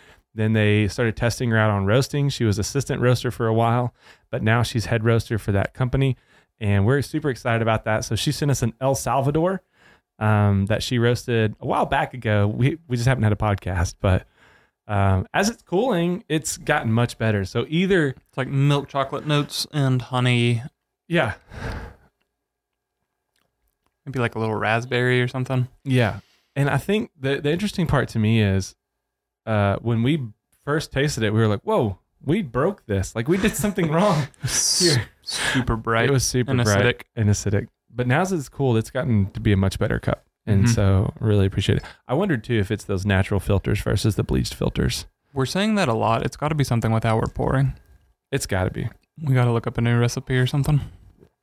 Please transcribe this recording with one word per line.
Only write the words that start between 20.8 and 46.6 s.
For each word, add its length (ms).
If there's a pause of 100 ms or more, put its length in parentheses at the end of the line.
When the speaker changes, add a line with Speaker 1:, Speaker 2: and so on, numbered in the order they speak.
Speaker 1:
Yeah. 260 (2750)
Speaker 2:
Maybe, 140
like, 160
a 40
little 160
raspberry 640
or 60
something. 400 (160)
Speaker 1:
Yeah. 360 (360)
And 140
I 80
think 420
the, 220
the 100
interesting 360
part 220
to 100
me 220
is, 340 (680)
uh, 360
when 200
we 260 (360)
first 280
tasted 320
it, 100
we 60
were 80
like, 140
"Whoa, 380 (240)
we 180
broke 440
this. 300
Like, 120
we 100
did 180
something 360
wrong 440
Speaker 2:
<laughs> 80
S-, 360
Speaker 1:
here." 280 (140)
Speaker 2:
super 540
bright 340
Speaker 1:
It 40
was 120
super 260
Speaker 2:
and 120
Speaker 1:
bright 200
Speaker 2:
acidic. 180 (140)
Speaker 1:
and 140
acidic. 380 (260)
But 140
now 140
as 100
it's 180
cooled, 280
it's 140
gotten 400
to 100
be 100
a 60
much 200
better 220
cup. 240 (220)
And 180
Speaker 2:
Mm-hmm. 100
Speaker 1:
so 460
really 260
appreciate 340
it. 40 (240)
I 60
wondered 320
too 120
if 140
it's 140
those 200
natural 360
filters 400
versus 340
the 80
bleached 300
filters. 520 (280)
Speaker 2:
We're 120
saying 300
that 140
a 40
lot. 320
It's 120
gotta 180
be 80